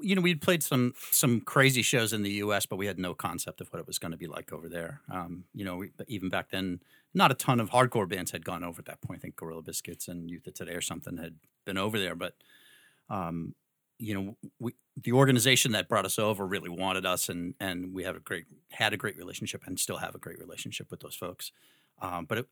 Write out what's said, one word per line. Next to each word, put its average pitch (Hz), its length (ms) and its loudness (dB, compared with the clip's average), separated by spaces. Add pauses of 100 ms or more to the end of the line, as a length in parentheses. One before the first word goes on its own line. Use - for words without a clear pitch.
you 196 140 4
know, 190 60 6
we'd 175 220 4
played 175 200 6
some, 123 300 2 (200)
some 120 280 6
crazy 135 400 6
shows 113 320 2
in 107 100 0
the 101 100 0
U 104 200 0
S, 98 140 2
but 104 100 -6
we 98 100 0
had 92 120 -2
no 90 160 -2
concept 85 480 -6
of - 100 -14
what 87 80 -8
it 82 60 -12
was 92 120 -6
gonna 82 200 -8
be 85 80 -10
like 80 260 -10
over 82 160 -10
there. 85 320 -8 (100)
Um, 90 340 -8 (100)
you 104 100 -6
know, 90 120 -6
we, 95 160 -8 (160)
even 92 200 -4
back 92 220 -2
then, 95 300 -4 (340)
not 175 160 8
a 131 40 4
ton 127 260 4
of 104 100 0
hardcore 123 380 4
bands 90 240 -4
had 82 120 -8
gone 85 180 -6
over 85 180 -8
at 82 60 -14
that 78 140 -14
point. 87 200 -10
I - 20 -12
think - 140 -12
Gorilla 82 260 -10
Biscuits - 460 -10
and 85 200 -8
Youth 85 180 -10
of - 80 -14
Today 85 200 -8
or 85 80 -4
something 85 340 -6
had 82 200 -10 (280)
been 95 140 -2
over 107 200 0
there, 87 160 0
but, 90 200 -6 (760)
um, 85 460 -4 (440)
you 107 140 -6
know, 98 240 -4 (220)
we, 117 160 -4 (280)
the 120 100 2
organization 127 600 8
that 98 160 2
brought 101 160 4
us 92 140 -2
over 104 280 2
really 90 220 -2
wanted 92 380 0
us, 92 240 0
and, 87 280 -4
and 92 360 -4
we 92 100 -4
have 90 120 -4
a - 40 -12
great, 85 240 -6 (280)
had 107 200 2
a 101 60 -4
great 104 180 -4
relationship 90 480 -8
and 92 160 -6
still 92 180 -2
have 87 160 -8
a - 40 -14
great - 200 -12
relationship - 520 -12
with 87 100 -12
those - 140 -14
folks. - 360 -10 (520)
Um, 90 240 -6
but 117 260 -2